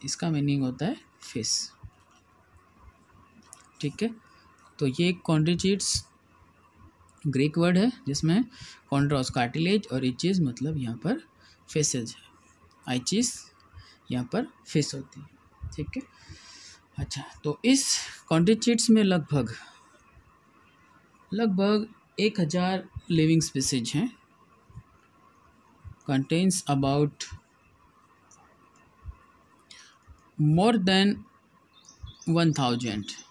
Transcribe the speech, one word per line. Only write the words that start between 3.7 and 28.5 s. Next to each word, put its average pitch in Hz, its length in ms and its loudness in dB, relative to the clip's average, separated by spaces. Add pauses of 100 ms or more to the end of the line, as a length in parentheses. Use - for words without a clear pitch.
ठीक 143 220 -6
है। 226 120 -4 (640)
तो 147 100 0
ये 170 240 2 (180)
chondrichids 175 680 2 (1300)
ग्रीक 143 340 0
वर्ड 175 200 4
है 226 120 4 (160)
जिसमें 160 380 2 (480)
chondros 139 380 2
cartilage 160 600 0
और 131 140 -2
ichthys 170 340 0
मतलब 143 380 -2
यहाँ 123 180 -6
पर 247 260 -4 (460)
faces 139 460 -2
है, - 840 -12
ichthys 202 340 -2 (800)
यहाँ 123 220 -2
पर 226 140 -2 (200)
face - 280 -2
होती 139 260 -16
है, 143 60 -20 (420)
ठीक - 280 -10
है। 269 60 -8 (960)
अच्छा, - 260 -8 (200)
तो 147 200 -4
इस 269 220 4 (460)
chondrichids 226 580 4
में 220 140 8
लगभग, 147 500 0 (1800)
लगभग 208 560 2 (300)
एक 214 220 0
हज़ार 180 480 0 (220)
living 160 320 4
species 135 520 -2
हैं, 214 160 0 (2000)
contains 165 600 0
about 143 540 0 (3250)